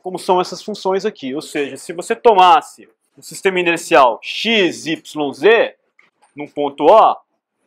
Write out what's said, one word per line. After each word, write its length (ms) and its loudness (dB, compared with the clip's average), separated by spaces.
como 160 -12
são 220 -2
essas 240 -8
funções 420 -6
aqui. 300 -10
Ou 60 -8
seja, 340 -8
se 160 -16
você 240 -8
tomasse 720 2
um 40 -20
sistema 380 -6
inercial 640 2
x, 640 -4
y, 480 -8
z, 420 2
num 120 -14
ponto 380 -6
O, 320 6